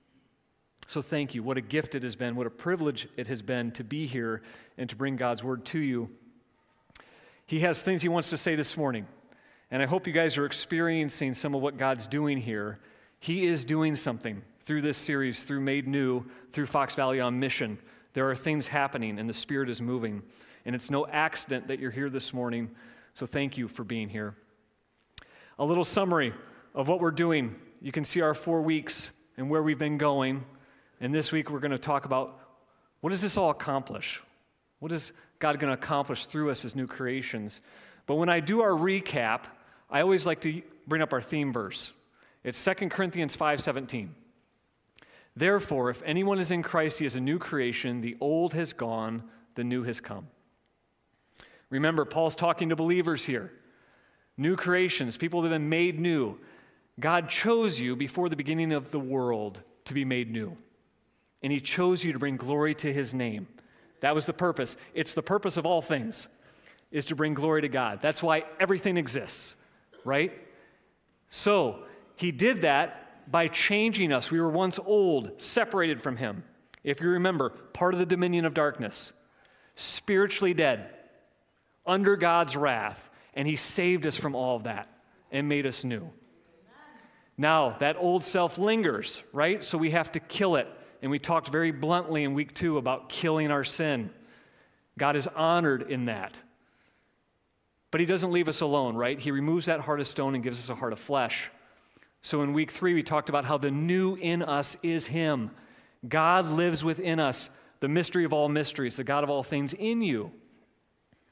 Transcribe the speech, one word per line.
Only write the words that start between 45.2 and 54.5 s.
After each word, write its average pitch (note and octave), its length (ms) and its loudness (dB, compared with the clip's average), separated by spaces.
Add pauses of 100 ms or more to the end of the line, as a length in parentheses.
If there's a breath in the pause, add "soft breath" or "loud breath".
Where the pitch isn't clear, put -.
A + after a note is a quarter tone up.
"Therefore, D#3 520 2
if A#2+ 140 -6
anyone F#3+ 360 0
is F3 120 -2
in E3+ 120 0
Christ, D#3 360 0
he D3+ 60 0
is B2 100 -4
a B2+ 60 -2
new D3 180 0
creation. B2 600 -4
The A#2 180 -6
old D#3+ 340 0
has E3 200 -4
gone, A2+ 500 -4 (320 loud breath)
the A#2+ 80 -4
new B2 200 -2
has A#2 180 -6
come." F#2 260 -12 (1400 loud breath)
Remember, D3+ 340 2
Paul's D#3+ 320 0
talking E3+ 340 2
to D#3+ 60 2
believers E3 500 2
here. A2+ 280 -4 (840 soft breath)
New E3 200 2